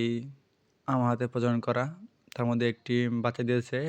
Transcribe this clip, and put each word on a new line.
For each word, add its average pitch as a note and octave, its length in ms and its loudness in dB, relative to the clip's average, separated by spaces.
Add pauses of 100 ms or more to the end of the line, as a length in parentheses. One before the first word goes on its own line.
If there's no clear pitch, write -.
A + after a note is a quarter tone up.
(880)
আমার B2+ 240 2
হাতে A#2+ 200 0
প্রজনন A#2+ 360 2
করা, B2 180 0 (480)
তার A#2+ 160 -2
মধ্যে A#2+ 240 2
একটি A#2+ 220 -4 (280)
বাচ্চা A#2+ 260 -2
দিয়েছে। B2 400 0